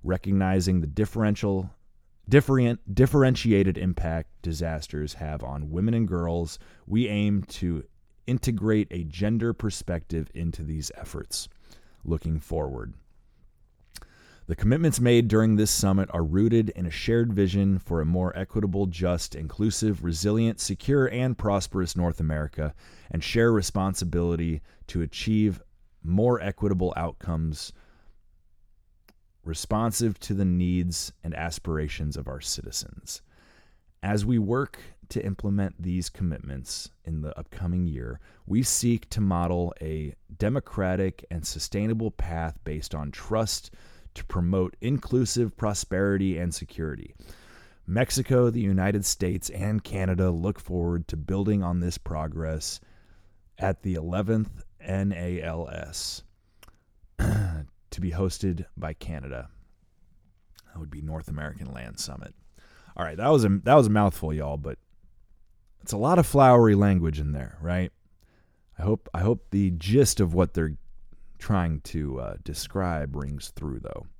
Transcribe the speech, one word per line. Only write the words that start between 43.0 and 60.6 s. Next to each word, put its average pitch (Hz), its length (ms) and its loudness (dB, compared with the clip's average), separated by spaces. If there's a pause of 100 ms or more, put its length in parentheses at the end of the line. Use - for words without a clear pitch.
trust - 600 -4 (440)
to - 100 -10
promote 90 560 0
inclusive 120 760 0
prosperity 98 800 0
and 87 180 -4
security. 71 580 -8 (720)
Mexico, 123 640 2
the 117 120 0
United 101 440 2
States, 92 440 -2
and 101 340 -2
Canada 92 480 0
look 85 280 -2
forward 87 480 -2
to 82 100 -6
building 98 440 0
on 87 180 0
this 87 180 -2
progress 80 840 -6 (800)
at 95 240 -2
the 92 120 -2
eleventh 95 680 -2 (160)
N 98 360 -2
A 87 260 -4
L 82 280 -6
S, - 540 -10 (480)
<clears throat> - 480 -20
to 92 840 -2
be 90 100 -2
hosted 90 540 -2 (120)
by 78 160 -8
Canada. 67 560 -10 (1160)